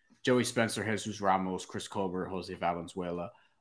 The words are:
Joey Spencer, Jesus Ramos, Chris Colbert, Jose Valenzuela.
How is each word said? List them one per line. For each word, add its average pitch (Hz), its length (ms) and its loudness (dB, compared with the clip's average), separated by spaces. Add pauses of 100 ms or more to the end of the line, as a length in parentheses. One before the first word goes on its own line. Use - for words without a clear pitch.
(240)
Joey 123 180 6
Spencer, 113 400 2
Jesus 104 380 -2
Ramos, 92 440 2
Chris - 220 -8
Colbert, 92 400 -2
Jose 92 280 -6
Valenzuela. 87 760 -2 (300)